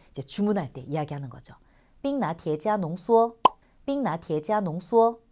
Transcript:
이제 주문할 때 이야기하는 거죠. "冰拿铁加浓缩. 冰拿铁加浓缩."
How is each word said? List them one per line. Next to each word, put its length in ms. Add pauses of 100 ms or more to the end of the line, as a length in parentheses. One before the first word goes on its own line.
(100)
이제 120
주문할 500
때 80
이야기하는 500
거죠. 240 (480)
"冰拿铁加浓缩. 1300 (500)
冰拿铁加浓缩." 1300 (120)